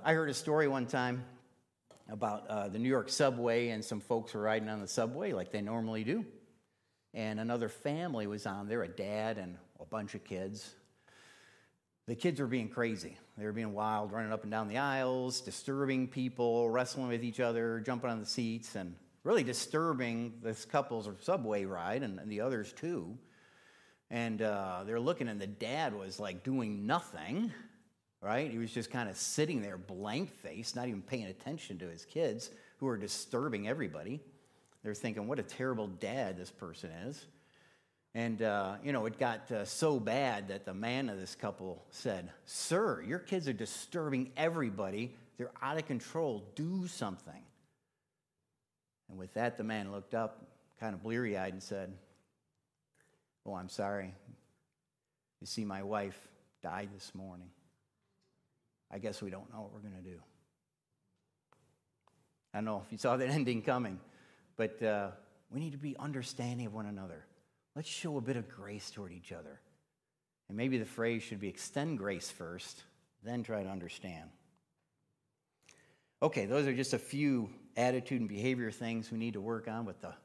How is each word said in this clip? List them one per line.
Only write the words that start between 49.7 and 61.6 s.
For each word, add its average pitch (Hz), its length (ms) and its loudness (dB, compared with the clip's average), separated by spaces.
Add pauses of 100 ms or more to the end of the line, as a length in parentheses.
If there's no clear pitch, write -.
looked 101 220 -6
up, 113 320 -2 (320)
kinda 107 200 -4
bleary-eyed, 104 540 0
and 95 100 -8
said, 95 340 -6 (1500)
"Oh, 98 80 -6
I'm 92 140 -6
sorry. 98 460 -2 (1300)
You - 60 -10
see, 110 180 -2
my 98 180 -2
wife 101 460 -2 (320)
died 98 320 -4
this - 220 -14
morning. 92 360 -12 (1400)
I 95 60 -6
guess 101 240 -4
we 98 80 -4
don't 95 220 -10
know 110 100 -10
what 104 100 -14
we're 104 160 -14
gonna 92 140 -12
do." 90 180 -12 (2250)